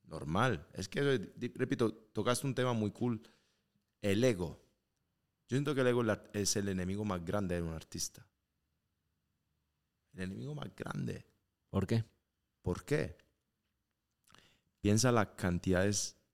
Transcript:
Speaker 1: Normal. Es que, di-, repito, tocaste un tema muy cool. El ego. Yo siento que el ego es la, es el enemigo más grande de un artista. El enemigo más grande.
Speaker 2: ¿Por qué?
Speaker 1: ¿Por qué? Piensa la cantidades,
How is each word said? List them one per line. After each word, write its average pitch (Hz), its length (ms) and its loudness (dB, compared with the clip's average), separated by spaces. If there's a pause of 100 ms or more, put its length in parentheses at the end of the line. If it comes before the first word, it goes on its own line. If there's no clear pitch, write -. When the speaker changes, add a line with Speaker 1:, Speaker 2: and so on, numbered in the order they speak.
Speaker 1:
Normal. 80 680 -2
Es 92 160 -8
que, 143 120 -4 (340)
di-, 120 200 -8
repito, 127 380 0
tocaste 120 540 -2
un 131 80 -4
tema 127 180 0
muy 107 180 0
cool. 120 300 -2 (800)
El 104 220 2
ego. 87 380 0 (840)
Yo 117 100 -2
siento 143 180 0
que 131 60 2
el 127 60 4
ego 123 140 4
es 117 60 2
la, 104 160 0 (100)
es 104 220 0
el 101 140 0
enemigo 95 340 -2
más 92 220 -2
grande 92 300 0
de 85 60 0
un 82 120 -4
artista. - 520 -10 (1900)
El 92 100 -12
enemigo 117 320 -8
más - 200 -10
grande. - 500 -6 (440)
Speaker 2:
¿Por 95 180 0
qué? 113 180 2 (560)
Speaker 1:
¿Por - 240 -4
qué? - 320 -2 (1600)
Piensa 107 300 6
la 110 240 2
cantidades, 92 840 2 (160)